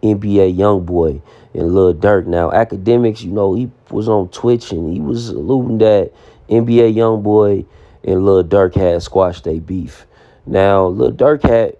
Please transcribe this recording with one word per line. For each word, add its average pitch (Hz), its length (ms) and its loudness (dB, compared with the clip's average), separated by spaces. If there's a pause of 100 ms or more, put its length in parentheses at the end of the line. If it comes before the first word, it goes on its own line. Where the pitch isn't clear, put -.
N 107 140 2
B 101 240 0
A 95 100 4
Youngboy 87 680 0 (320)
and 82 220 -4
Lil 92 180 4
Durk. 92 340 0
Now, 85 240 -2
Academics, 113 720 0
you 90 80 -10
know, 98 220 -2
he 120 180 -4 (200)
was 110 180 -6
on 101 200 0
Twitch 120 440 -2
and 82 180 -6
he 87 100 -6
was 117 280 -6
alluding 113 500 -4
that 107 340 2 (360)
N 117 160 2
B 117 160 2
A 110 100 4
Youngboy 107 760 0 (380)
and 92 200 0
Lil 95 180 4
Durk 92 320 2
had 87 280 0
squashed 92 420 -2
they 80 140 -4
beef. 80 480 -12 (400)
Now, 95 400 2
Lil 104 260 0
Durk 147 300 2
had 117 380 2